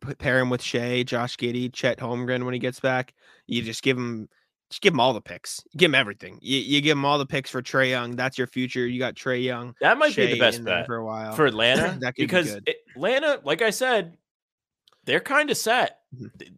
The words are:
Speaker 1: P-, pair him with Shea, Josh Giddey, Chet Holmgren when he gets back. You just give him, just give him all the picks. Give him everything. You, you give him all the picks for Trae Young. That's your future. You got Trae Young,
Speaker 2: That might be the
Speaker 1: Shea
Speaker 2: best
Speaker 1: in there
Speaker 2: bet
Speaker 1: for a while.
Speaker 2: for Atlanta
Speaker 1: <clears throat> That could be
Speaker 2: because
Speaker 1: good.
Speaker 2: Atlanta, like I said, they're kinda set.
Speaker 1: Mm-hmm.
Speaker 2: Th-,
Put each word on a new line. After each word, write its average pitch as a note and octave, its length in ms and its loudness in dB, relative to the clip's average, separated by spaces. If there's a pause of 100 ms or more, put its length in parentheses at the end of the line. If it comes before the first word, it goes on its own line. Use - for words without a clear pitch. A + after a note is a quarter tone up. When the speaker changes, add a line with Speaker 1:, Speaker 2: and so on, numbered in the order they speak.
Speaker 1:
P-, C#3 100 -10
pair C3 240 2
him B2+ 100 2
with B2 140 0
Shea, B2 400 0
Josh B2 340 -4
Giddey, B2 340 -2
Chet B2 280 0
Holmgren B2 440 -2
when B2 100 -4
he B2+ 60 -4
gets B2+ 200 -4
back. B2+ 340 0 (320)
You A#2+ 160 -2
just A2+ 220 -8
give C3 140 2
him, A#2 300 -6 (440)
just - 100 -14
give F#3+ 120 4
him C#3 60 2
all B2 140 4
the G#2 80 -6
picks. - 400 -14 (160)
Give E3 140 6
him C3 40 4
everything. G#2 460 -2
You, C3 180 -2
you C#3+ 220 2
give D3 160 2
him C#3 80 0
all C#3+ 140 4
the C#3 80 -2
picks C#3 240 -6
for B2+ 100 -4
Trae C3 300 0
Young. A#2+ 240 -4
That's B2+ 220 -2
your B2 100 0
future. B2+ 400 -4
You B2 100 -4
got B2 180 -4
Trae B2+ 280 -4
Young, B2 360 -6
Speaker 2:
That F#3+ 200 4
might D4+ 160 2
be C3 100 4
the A#2+ 80 2
Speaker 1:
Shea A#2+ 60 0
Speaker 2:
best A#2 200 4
Speaker 1:
in A#2 60 -10
there F2+ 140 0
Speaker 2:
bet E2 80 -4
Speaker 1:
for A#2+ 80 -6
a A2+ 100 -6
while. A2 280 -8
Speaker 2:
for D#3 120 4
Atlanta C3+ 520 2
Speaker 1:
<clears throat> B2+ 40 -10
That B2+ 140 -4
could C3+ 60 -6
be - 40 2
Speaker 2:
because E3 300 0
Speaker 1:
good. G2+ 180 -4 (220)
Speaker 2:
Atlanta, C4 480 0
like D3+ 180 -2
I A3 80 4
said, G#3 480 0 (880)
they're C#3 140 2
kinda C#4+ 340 2
set. A3+ 460 0 (160)
Speaker 1:
Mm-hmm. A2+ 240 -16
Speaker 2:
Th-, - 180 -18